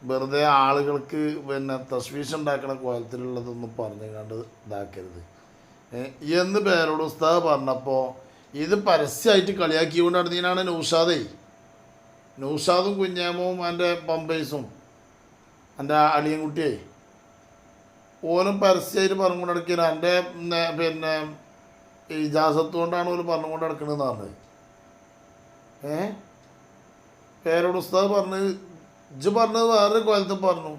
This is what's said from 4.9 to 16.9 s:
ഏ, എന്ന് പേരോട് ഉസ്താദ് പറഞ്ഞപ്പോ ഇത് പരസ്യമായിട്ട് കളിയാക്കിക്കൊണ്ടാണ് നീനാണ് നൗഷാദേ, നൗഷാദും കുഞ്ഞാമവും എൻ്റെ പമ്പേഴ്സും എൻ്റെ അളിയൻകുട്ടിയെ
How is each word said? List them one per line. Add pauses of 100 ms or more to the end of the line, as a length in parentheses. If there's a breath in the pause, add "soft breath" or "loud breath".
ഏ, (400)
എന്ന്
പേരോട്
ഉസ്താദ്
പറഞ്ഞപ്പോ (640 loud breath)
ഇത് (120)
പരസ്യമായിട്ട്
കളിയാക്കിക്കൊണ്ടാണ്
നീനാണ്
നൗഷാദേ, (1300)
നൗഷാദും
കുഞ്ഞാമവും
എൻ്റെ (200)
പമ്പേഴ്സും (1120)
എൻ്റെ (200)
അളിയൻകുട്ടിയെ (1600)